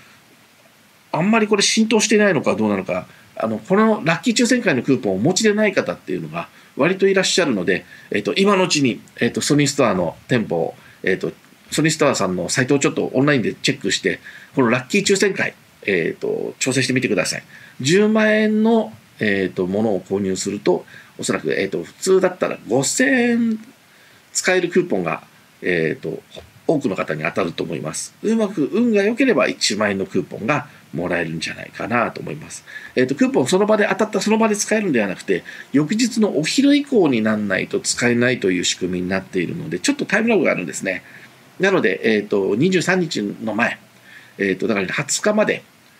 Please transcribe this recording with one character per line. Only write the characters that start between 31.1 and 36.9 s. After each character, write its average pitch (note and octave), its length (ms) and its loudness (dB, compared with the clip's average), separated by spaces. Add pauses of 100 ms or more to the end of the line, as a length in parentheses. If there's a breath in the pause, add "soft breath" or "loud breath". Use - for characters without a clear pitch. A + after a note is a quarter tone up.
え E2 40 -2
る D#2+ 100 -6
ん E2 60 -6
じ - 100 -8
ゃ - 40 -12
な - 100 -14
い - 60 -20
か - 180 -8
な A2+ 220 0
と - 100 -14
思 - 120 -10
い D2+ 40 -10
ま D2+ 140 -16
す。 - 140 -18 (300 loud breath)
え B2 80 4
っ B2+ 40 4
と、 C3 80 -2
ク C4 120 2
ー B3 40 0
ポ F#3+ 120 2
ン B2+ 40 0
そ F#3 120 2
の G#3 80 2
場 G#3+ 100 4
で G3+ 120 2
当 F#3+ 80 2
た A3+ 80 2
っ G#3+ 60 -10
た F#3+ 100 -2
そ G#3 100 -2
の A3 80 4
場 A3 100 4
で G#3 80 0
使 - 180 -2
え A3 60 0
る G3 100 -2
ん - 20 0
で A#2 80 2
は G2+ 80 0
な F2 80 -6
く - 60 -16
て、 F2+ 200 0 (300 loud breath)
翌 D3+ 200 2
日 A3+ 260 0
の G3+ 200 2
お D#3+ 60 0
昼 C#4+ 320 4
以 C#4+ 80 0
降 F#3+ 240 4